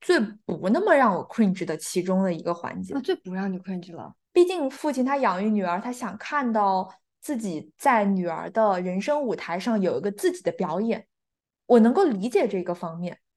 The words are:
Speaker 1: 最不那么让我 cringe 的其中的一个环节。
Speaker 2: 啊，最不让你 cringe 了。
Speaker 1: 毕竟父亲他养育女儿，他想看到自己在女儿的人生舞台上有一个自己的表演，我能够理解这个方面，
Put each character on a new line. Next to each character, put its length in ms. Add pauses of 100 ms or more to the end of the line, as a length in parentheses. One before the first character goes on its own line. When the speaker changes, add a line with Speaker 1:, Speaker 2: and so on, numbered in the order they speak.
Speaker 1:
最 180
不 500
那 120
么 120
让 220
我 100
cringe 380
的 140
其 260
中 180
的 120
一 80
个 120
环 280
节。 120
Speaker 2:
啊， 80
最 140
不 180
让 160
你 100
cringe 360
了。 180 (200)
Speaker 1:
毕 100
竟 260
父 220
亲 140
他 100
养 260
育 80
女 140
儿， 160
他 120
想 260
看 340
到 420 (280)
自 160
己 400
在 260
女 240
儿 220
的 320
人 180
生 220
舞 120
台 240
上 240
有 160
一 40
个 100
自 200
己 120
的 80
表 300
演， 240 (640)
我 120
能 140
够 100
理 240
解 200
这 140
个 140
方 240
面， 180 (200)